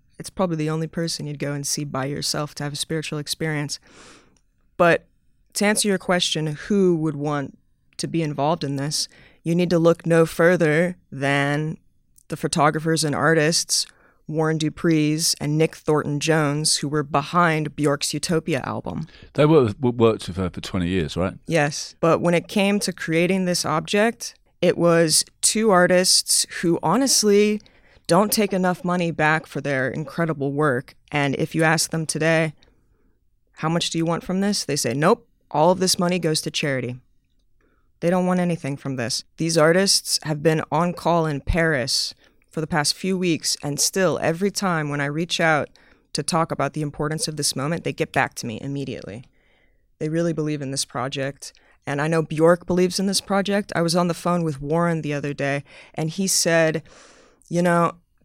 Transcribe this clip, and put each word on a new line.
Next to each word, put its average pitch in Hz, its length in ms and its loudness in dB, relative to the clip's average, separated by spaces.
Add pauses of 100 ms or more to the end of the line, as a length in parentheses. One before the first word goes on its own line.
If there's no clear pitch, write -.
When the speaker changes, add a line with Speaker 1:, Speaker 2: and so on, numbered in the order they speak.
(180)
Speaker 1:
It's - 120 -14
probably 175 260 -2
the 151 120 -2
only 160 200 -4
person 165 380 -6
you'd 147 120 -10
go 143 160 -4
and 143 120 -8
see - 180 -4
by 139 200 -6
yourself 147 520 -6
to 147 80 -6
have 143 100 -8
a - 20 -10
spiritual 156 420 -6
experience. 147 640 -6 (960)
But 170 300 4 (480)
to - 100 0
answer 214 240 2
your 190 100 2
question, 175 480 0
who 180 500 2
would 156 200 -2
want 143 420 -4 (380)
to - 100 -6
be 160 160 -2
involved 151 420 -2
in 139 120 -4
this, 143 320 -4 (340)
you 165 120 0
need 175 160 2
to 170 80 4
look 165 280 4
no 165 200 6
further 170 720 2 (140)
than 143 680 -2 (500)
the 160 80 -8
photographers 156 680 0
and 147 100 -2
artists, 156 720 2 (400)
Warren 160 320 0
Dupree's 156 800 0
and 147 180 0
Nick 156 160 2
Thornton 147 460 -2
Jones, 151 560 0
who 147 120 -6
were 151 140 -2
behind 156 720 0
Bjork's 143 400 -2
Utopia 160 500 -2
album. 156 440 -8 (240)
Speaker 2:
They 143 120 4
were, 147 280 6
w-, 120 200 0
worked 113 360 2
with 87 80 -10
her 92 140 -2
for - 100 -10
twenty 87 260 -2
years, 87 300 -2
right? 87 180 -2 (140)
Speaker 1:
Yes. 147 500 -2
But 165 220 2
when 175 140 2
it 170 120 0
came 202 340 0
to 185 120 -4
creating 175 540 0
this 175 180 -2
object, 202 720 -2 (260)
it 175 160 4
was 170 460 4 (160)
two 220 320 2
artists 180 720 4 (140)
who 170 200 2
honestly 208 800 2 (460)
don't 196 240 4
take 208 220 0
enough 185 320 0
money 175 260 0
back 156 360 0
for - 140 -8
their 135 280 -2
incredible 147 640 -4
work. 143 420 0 (160)
And 143 240 0
if - 200 -4
you 160 100 2
ask 160 260 2
them 165 160 -4
today, 160 460 0 (1000)
"How - 140 -2
much 165 220 0
do 170 80 -4
you 160 60 -2
want 165 180 -2
from 185 200 -4
this?" 202 220 -2
they 143 120 -4
say, 117 180 -2
"Nope, 165 320 2 (240)
all 156 220 4
of 185 80 -4
this 185 180 2
money 180 220 0
goes 156 220 -2
to 156 100 -8
charity." 127 480 -4 (960)
They 170 120 0
don't 180 160 2
want 180 120 2
anything 165 380 -2
from 135 180 -8
this. 123 300 -4 (140)
These 165 200 0
artists 170 640 4
have 151 200 -6
been 160 280 2
on 170 220 0
call 170 340 0
in 143 140 -4
Paris 156 760 0 (340)
for - 120 -8
the 156 60 -2
past - 280 0
few 190 220 -4
weeks, 175 460 0
and 147 160 -4
still, 185 420 0
every 170 300 0
time 170 380 -2
when 143 120 -4
I 143 40 -2
reach 151 340 -4
out 160 300 2 (460)
to - 100 -4
talk 165 260 0
about 143 220 -2
the 151 100 -6
importance 151 460 -6
of 156 80 -8
this 147 180 -2
moment, 151 300 -4
they 143 80 -4
get - 200 -4
back 123 240 0
to - 100 -10
me 110 140 -8
immediately. 131 640 -10 (760)
They 156 80 -4
really 165 240 0
believe 151 280 -4
in 135 120 -8
this 139 120 -4
project, 139 680 -8 (340)
and 143 140 -4
I 151 80 0
know 165 140 2
Bjork 165 440 4
believes 180 320 2
in 196 80 -2
this 196 140 -2
project. 196 560 -2
I 165 60 2
was 170 120 0
on 180 140 2
the 165 60 -2
phone 175 280 -2
with 151 180 -4
Warren 165 420 0
the 147 120 -4
other 143 180 -4
day, 143 300 -2 (320)
and 160 160 -4
he 190 160 -2
said, 160 560 2 (640)
"You 170 140 0
know, 170 300 2 (320)